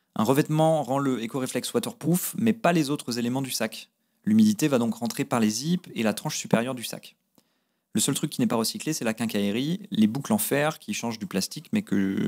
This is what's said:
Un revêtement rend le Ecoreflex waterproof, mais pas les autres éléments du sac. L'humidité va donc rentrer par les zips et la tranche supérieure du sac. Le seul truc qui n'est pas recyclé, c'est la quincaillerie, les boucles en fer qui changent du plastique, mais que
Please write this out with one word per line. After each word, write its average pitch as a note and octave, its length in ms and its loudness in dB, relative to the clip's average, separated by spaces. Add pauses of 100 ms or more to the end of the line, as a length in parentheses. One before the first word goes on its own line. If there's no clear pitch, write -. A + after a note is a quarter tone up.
(160)
Un A2 80 0
revêtement D#3 600 2
rend C3 160 -2
le C3 220 0
Ecoreflex B2 520 -6
waterproof, C#3 640 0
mais A2+ 160 4
pas E3 180 2
les D#3 180 2
autres B2+ 300 -4
éléments B2 220 0
du C3 100 -6
sac. - 380 -6 (360)
L'humidité G#2+ 420 6
va C#3 100 4
donc A#2 180 0
rentrer A#2+ 280 -6
par C3+ 160 0
les G#2+ 100 4
zips D3 460 -2
et A2+ 80 -2
la G#2+ 100 2
tranche - 240 -6
supérieure B2 380 0
du A#2+ 80 -8
sac. - 320 -12 (800)
Le A2 80 0
seul C#3+ 120 0
truc D3+ 160 -4
qui - 120 -4
n'est A#2 60 4
pas A#2 100 2
recyclé, A2 340 -2
c'est D3+ 140 -6
la A2 80 0
quincaillerie, A2+ 760 -2
les G#2+ 180 4
boucles B2 260 0
en G#2+ 40 4
fer D3 420 0
qui - 140 -10
changent A#2 240 -6
du G2+ 100 -8
plastique, - 440 -6
mais G#2+ 100 2
que G2 460 0